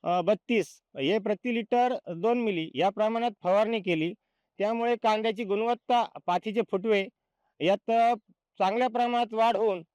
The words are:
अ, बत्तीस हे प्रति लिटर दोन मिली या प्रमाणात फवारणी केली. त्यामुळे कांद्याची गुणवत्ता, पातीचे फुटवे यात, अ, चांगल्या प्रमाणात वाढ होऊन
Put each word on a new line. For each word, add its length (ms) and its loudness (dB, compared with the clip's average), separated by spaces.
अ, 180 0
बत्तीस 600 -2
हे 200 0
प्रति 380 -4
लिटर 380 0
दोन 260 0
मिली 340 -2
या 140 2
प्रमाणात 420 -2
फवारणी 360 2
केली. 340 -2
त्यामुळे 360 0
कांद्याची 480 0
गुणवत्ता, 640 0
पातीचे 360 -2
फुटवे 360 0
यात, 320 0
अ, 220 4
चांगल्या 280 0
प्रमाणात 460 0
वाढ 220 2
होऊन 280 0